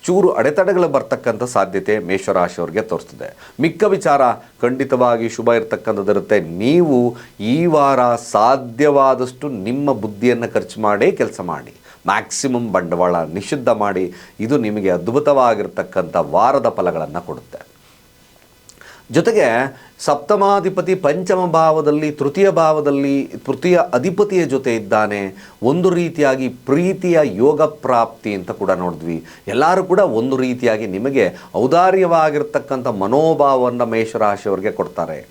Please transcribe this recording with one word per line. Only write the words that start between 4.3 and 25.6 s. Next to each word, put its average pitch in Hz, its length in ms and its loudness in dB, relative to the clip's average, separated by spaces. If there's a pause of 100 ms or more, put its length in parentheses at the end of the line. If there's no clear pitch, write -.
ಖಂಡಿತವಾಗಿ 123 960 0
ಶುಭ 117 240 0
ಇರ್ತಕ್ಕಂಥದ್ದಿರುತ್ತೆ. 104 880 0
ನೀವು 120 760 2 (240)
ಈ 135 260 0
ವಾರ 139 500 4
ಸಾಧ್ಯವಾದಷ್ಟು 127 1300 2
ನಿಮ್ಮ 131 440 -2
ಬುದ್ಧಿಯನ್ನು 113 600 -2
ಖರ್ಚು - 280 -4
ಮಾಡೇ 104 300 2
ಕೆಲಸ 110 300 -4
ಮಾಡಿ, 78 340 -10 (320)
ಮ್ಯಾಕ್ಸಿಮಮ್ 113 680 -2
ಬಂಡವಾಳ 87 440 0
ನಿಷಿದ್ಧ 92 520 -4
ಮಾಡಿ. 101 440 0 (280)
ಇದು 123 180 0
ನಿಮಗೆ 104 320 -2
ಅದ್ಭುತವಾಗಿರ್ತಕ್ಕಂಥ 101 1300 0
ವಾರದ 113 520 2
ಫಲಗಳನ್ನು 82 580 -4
ಕೊಡುತ್ತೆ. - 440 -16 (1400)
ಜೊತೆಗೆ 165 360 2 (520)
ಸಪ್ತಮಾಧಿಪತಿ 185 960 0
ಪಂಚಮ 180 520 0
ಭಾವದಲ್ಲಿ, 156 680 2
ತೃತೀಯ 151 380 2
ಭಾವದಲ್ಲಿ, 143 840 2 (140)
ತೃತೀಯ 175 340 2 (120)
ಅಧಿಪತಿಯ 180 520 0
ಜೊತೆ 127 320 -2
ಇದ್ದಾನೆ. 104 760 -2 (120)